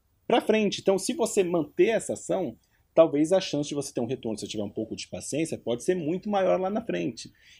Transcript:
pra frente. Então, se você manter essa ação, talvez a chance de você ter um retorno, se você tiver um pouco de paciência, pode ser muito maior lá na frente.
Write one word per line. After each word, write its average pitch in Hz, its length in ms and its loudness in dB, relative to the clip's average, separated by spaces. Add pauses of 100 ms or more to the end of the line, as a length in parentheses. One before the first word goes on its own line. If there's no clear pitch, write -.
(260)
pra - 140 2
frente. 214 400 2
Então, 190 180 2
se 247 160 -4
você 214 300 2
manter 175 460 2
essa 185 240 -2
ação, 170 420 -4 (400)
talvez 156 380 6
a 185 80 4
chance 147 260 -4
de 151 80 -8
você 139 180 -6
ter 139 60 -2
um 117 80 -2
retorno, 117 300 -6
se 101 80 -8
você 95 60 -10
tiver 107 120 -4
um 98 60 -6
pouco 110 260 -6
de - 140 -10
paciência, 120 480 -4
pode 117 260 -4
ser 185 120 0
muito 180 340 -4
maior 185 280 2
lá 185 120 -2
na 214 120 -2
frente. 170 480 -6 (300)